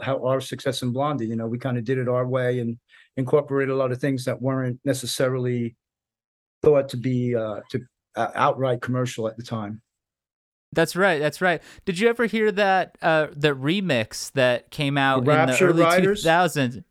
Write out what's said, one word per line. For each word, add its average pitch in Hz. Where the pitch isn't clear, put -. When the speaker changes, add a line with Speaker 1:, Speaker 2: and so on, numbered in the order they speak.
Speaker 1:
how 131
our 131
success 127
in 123
Blondie, 135
you 113
know, 113
we 117
kinda 123
did 131
it 123
our 123
way 127
and 117
incorporated 139
a 131
lot 131
of 123
things 135
that 120
weren't 127
necessarily 123
thought 139
to 131
be, 123
uh, 110
to, 123
uh, 113
outright 127
commercial 123
at 110
the 117
time. 107
Speaker 2:
That's 165
right, 180
that's 151
right. 175
Did 175
you 226
ever 233
hear 214
that, 190
uh, 156
the 147
remix 143
that 123
came 143
out 135
in 123
the 143
Speaker 1:
Rapture 165
Speaker 2:
early 170
Speaker 1:
Riders? 185
Speaker 2:
two 165
thousands? 156